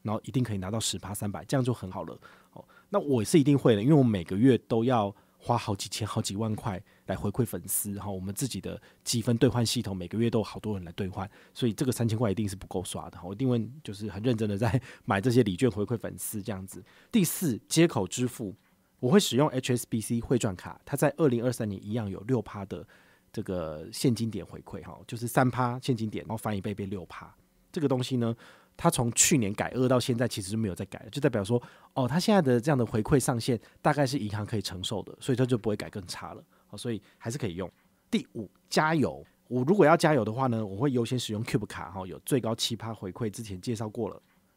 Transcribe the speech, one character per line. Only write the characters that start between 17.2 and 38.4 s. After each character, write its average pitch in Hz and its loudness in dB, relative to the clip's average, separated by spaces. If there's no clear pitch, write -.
四， 139 0
接 165 6
口 104 0
支 123 -2
付， 107 -8
我 123 0
会 180 8
使 120 4
用 151 4
H 127 0
S - -6
B 113 -2
C 117 -2
汇 123 0
赚 107 0
卡， 87 -12
它 - -6
在 147 2
二 156 4
零 120 0
二 127 2
三 120 -4
年 98 -8
一 104 -8
样 110 -4
有 90 -8
六 117 0
趴 101 -10
的 90 -10
这 113 -8
个 82 -6
现 131 2
金 113 -2
点 98 -8
回 - -18
馈 - -14
哈， 82 -16
就 127 -10
是 113 -8
三 127 2
趴 123 -2
现 127 0
金 110 -4
点， 82 -8
然 82 -10
后 113 -6
翻 110 -4
一 98 -2
倍 101 -4
变 98 -8
六 92 -8
趴。 - -16
这 - -4
个 147 2
东 127 2
西 123 0
呢， 117 2
它 - 4
从 120 2
去 - 4
年 104 2
改 92 -2
二 127 2
到 127 6
现 117 0
在 120 2
其 110 -4
实 90 -8
就 110 -2
没 110 0
有 90 -2
再 101 -8
改 - -14
了， - -16
就 143 -4
代 147 4
表 110 0
说， 120 2
哦， 131 0
它 147 0
现 214 4
在 190 8
的 123 4
这 147 0
样 139 4
的 120 2
回 110 0
馈 143 4
上 120 0
限 113 0
大 151 2
概 139 2
是 139 -2
银 107 -4
行 104 -4
可 104 -4
以 98 0
承 95 -8
受 101 -4
的， - -16
所 - -4
以 120 4
它 127 2
就 123 2
不 110 -2
会 104 0
改 80 -8
更 92 -10
差 87 -12
了， 110 -16
好， - -18
所 120 -8
以 104 -6
还 117 -8
是 117 -8
可 - -4
以 87 -4
用。 87 -6
第 196 0
五， 110 -8